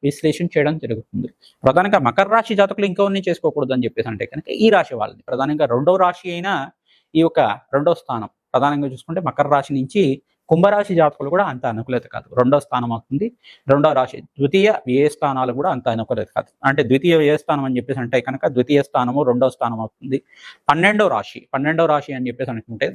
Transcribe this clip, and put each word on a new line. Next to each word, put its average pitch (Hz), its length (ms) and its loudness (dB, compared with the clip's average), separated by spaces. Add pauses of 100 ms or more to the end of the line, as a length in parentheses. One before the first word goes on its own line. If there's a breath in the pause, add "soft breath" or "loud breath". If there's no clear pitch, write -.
విశ్లేషణ 151 480 -2
చేయడం 151 300 0
జరుగుతుంది. - 460 -6 (360 soft breath)
ప్రధానంగా 185 420 4
మకర 190 280 2
రాశి 226 260 0
జాతకులు 196 280 0
ఇంకెవరిని 196 380 0
చేసుకోకూడదు 147 500 -2
అని 123 100 0
చెప్పేసి 110 240 -4
అంటే 110 200 -6
కనుక - 180 -12 (160)
ఈ 220 100 8
రాశి 160 260 0
వాళ్ళని, - 280 -8
ప్రధానంగా 143 440 -2
రెండో 147 300 2
రాశి 180 320 -2
అయిన 175 160 -6 (640)
ఈ 160 100 4
యొక్క 165 160 2 (340)
రెండో 147 260 2
స్థానం 113 300 -8 (240)
ప్రధానంగా 143 380 0
చూసుకుంటే 165 360 -10
మకర 139 260 -2
రాశి 139 240 0
నుంచి 131 260 0 (460)
కుంభరాశి 202 500 2
జాతకులు 147 340 0
కూడా 196 180 2
అంత 127 200 -8
అనుకూలత 117 420 -4
కాదు. - 120 -12 (120)
రెండో 127 260 6
స్థానం 120 300 -4
అవుతుంది, 139 320 -6 (460 soft breath)
రెండో 147 260 4
రాశి, - 200 -2 (200)
ద్వితీయ 190 300 4 (200)
వ్యయ 135 260 4
స్థానాలు 131 440 -2
కూడా 170 160 -2
అంత 127 120 -8 (100)
అనుకూలత 113 400 -4
కాదు. - 140 -6 (180)
అంటే 143 220 2
ద్వితీయ 139 320 2
వ్యయ 147 200 2
స్థానం 147 260 -2
అని 127 100 -2
చెప్పేసి 120 260 -6
అంటే 120 240 0
కనుక 139 280 -2
ద్వితీయ 139 320 2
స్థానము 131 420 -2
రెండో 123 260 2
స్థానం 117 280 -4
అవుతుంది. 131 360 -8 (500 loud breath)
పన్నెండో 202 440 2
రాశి, 107 260 -6 (140)
పన్నెండో 156 380 0
రాశి 147 260 -2
అని 127 120 -6
చెప్పేసి 131 240 -8
అనుకుంటే 113 400 -6